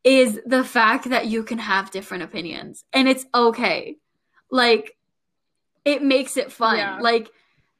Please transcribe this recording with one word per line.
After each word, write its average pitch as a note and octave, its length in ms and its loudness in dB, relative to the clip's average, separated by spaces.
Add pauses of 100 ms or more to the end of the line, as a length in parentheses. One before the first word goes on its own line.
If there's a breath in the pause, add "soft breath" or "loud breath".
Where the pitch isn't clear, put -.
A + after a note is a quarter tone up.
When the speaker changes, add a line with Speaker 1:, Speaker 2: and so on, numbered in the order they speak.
Speaker 1:
is B3+ 420 4
the B3+ 200 0
fact A#3+ 460 0
that B3 160 0
you A3 180 -4
can A3+ 140 -8
have G3 340 -4
different F#3+ 320 -10
opinions. - 680 -12
And C4 160 4
it's C4 240 2
okay. A#3 680 0 (520)
Like, A#3+ 460 0 (880)
it C#4+ 180 0
makes C4+ 340 0
it - 140 -6
fun. A3 280 -2
Speaker 2:
Yeah. G3 220 -6
Speaker 1:
Like, A#3 300 0 (500)